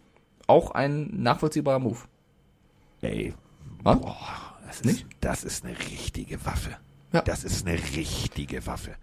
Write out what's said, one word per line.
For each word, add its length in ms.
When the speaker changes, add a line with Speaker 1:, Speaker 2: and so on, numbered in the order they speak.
Speaker 1:
Auch 260
ein 500
nachvollziehbarer 560
Move. 220
Speaker 2:
Ey. 320
Speaker 1:
Was? 160
Speaker 2:
Boah, 180
das 140
ist, 40
Speaker 1:
Nicht? 220
Speaker 2:
das 220
ist 200
eine 140
richtige 680
Waffe. 320
Speaker 1:
Ja. 80
Speaker 2:
Das 220
ist 220
eine 120
richtige 680
Waffe. 240